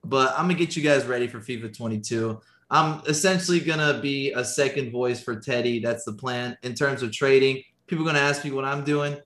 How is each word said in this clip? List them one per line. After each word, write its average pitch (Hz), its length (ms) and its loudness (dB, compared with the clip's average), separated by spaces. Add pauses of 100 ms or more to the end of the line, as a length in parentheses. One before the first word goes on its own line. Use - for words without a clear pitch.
But 131 320 2
I'm 160 80 0
gonna 180 100 2
get 170 220 -2
you 151 60 -4
guys 143 240 4
ready 123 200 -2
for 113 140 -10
fifa 113 360 -10
twenty-two. 113 640 -4 (300)
I'm 156 360 2
essentially 175 540 2
gonna 151 400 0
be 139 320 -2
a 123 120 -2
second 135 460 0
voice 123 320 -2
for 117 160 -6
Teddy. 120 420 -2
That's 113 240 -2
the 110 80 -8
plan. 123 500 -6
In 123 120 -8
terms 135 280 0
of 110 100 -4
trading, 135 500 4 (240)
people 156 180 -2
are - 40 0
gonna 143 160 4
ask 143 200 0
me 147 60 -4
what 135 140 -4
I'm 139 200 -4
doing. 147 420 0